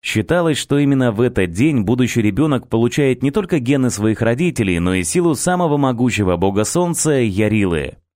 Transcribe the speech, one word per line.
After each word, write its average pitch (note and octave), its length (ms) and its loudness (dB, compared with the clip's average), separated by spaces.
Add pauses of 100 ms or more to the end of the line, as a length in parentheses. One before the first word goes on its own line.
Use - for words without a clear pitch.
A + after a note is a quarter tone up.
Считалось, E3 540 0
что C#3+ 220 -2
именно C3+ 320 2
в G#2 100 -2
этот A2 300 0
день B2+ 300 0
будущий A#2 420 0
ребёнок A#2 460 0
получает B2 520 0
не C3+ 80 0
только F3+ 300 -2
гены B2+ 320 0
своих G#2+ 320 0
родителей, A#2 560 0
но F2+ 160 0
и F2+ 80 -2
силу E3+ 320 0
самого F3+ 420 0
могучего A#2 600 0
бога G2 260 0
солнца E3 480 -2
Ярилы. G#2 880 0 (180)